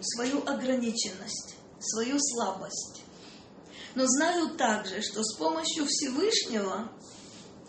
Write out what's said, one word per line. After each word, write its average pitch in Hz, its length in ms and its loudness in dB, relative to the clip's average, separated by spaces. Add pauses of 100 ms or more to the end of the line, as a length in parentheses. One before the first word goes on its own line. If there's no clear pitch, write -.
свою 254 460 0
ограниченность, 233 1080 0 (240)
свою 247 380 2
слабость, - 840 -2 (920)
но 262 120 4
знаю 320 500 4
также, 214 460 2
что 214 200 -2
с - 140 -2
помощью 320 500 0
Всевышнего, 233 1040 2 (800)